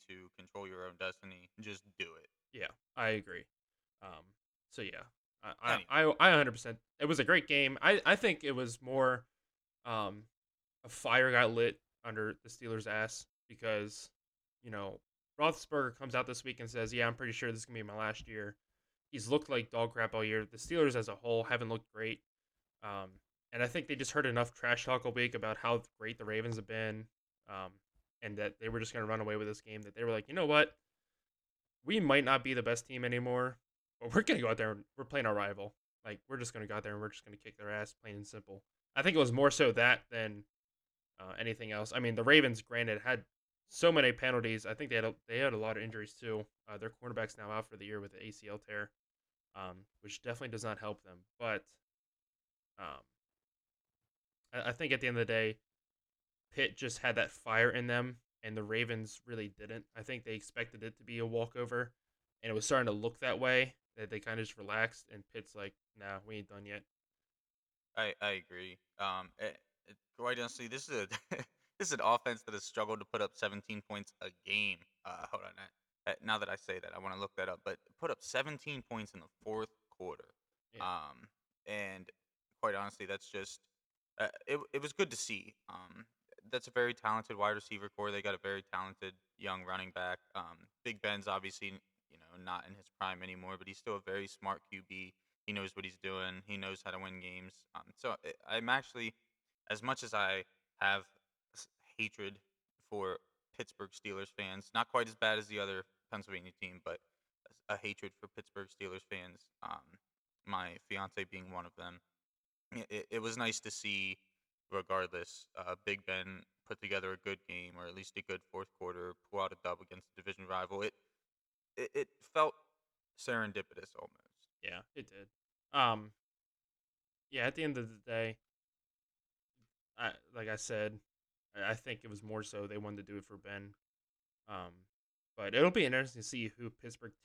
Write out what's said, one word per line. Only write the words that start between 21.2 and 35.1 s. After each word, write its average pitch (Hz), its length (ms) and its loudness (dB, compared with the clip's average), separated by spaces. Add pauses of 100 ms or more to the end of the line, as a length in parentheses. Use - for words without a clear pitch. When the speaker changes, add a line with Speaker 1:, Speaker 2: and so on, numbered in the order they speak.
Speaker 2:
haven't 117 260 0
looked 113 240 -6
great. 110 260 -4 (600)
Um, 98 300 -8 (380)
and 120 120 0
I 123 40 6
think 147 200 -2
they 143 100 -2
just 127 140 -2
heard 147 160 4
enough 120 260 2
trash 120 320 2
talk 127 220 2
all 120 60 0
week 120 220 2
about 107 220 -2
how 117 260 4 (160)
great 110 200 -8
the 110 80 -10
Ravens 110 300 -2
have 107 100 -8
been, 110 400 -4 (420)
um, 95 240 -6 (480)
and 104 160 -6
that 104 240 -2
they 110 80 -4
were 113 120 -2
just 113 120 -6
gonna 113 140 -2
run 110 160 0
away 107 140 0
with 107 120 -2
this 107 140 -8
game, 107 200 -12
that 101 120 -16
they 117 100 -4
were 117 60 4
like, 110 180 0
"You 139 60 -8
know 180 100 2
what? 151 320 6 (1120)
We 208 140 4
might 143 240 8
not 131 200 8
be 131 80 0
the 123 100 2
best 117 240 0
team 127 160 -6
anymore, 123 560 0 (400)
but 117 160 -4
we're 214 60 6
gonna 214 220 4
go 117 60 4
out 110 100 4
there 110 140 2
and 104 120 -10 (140)
we're 135 80 -8
playing 135 180 0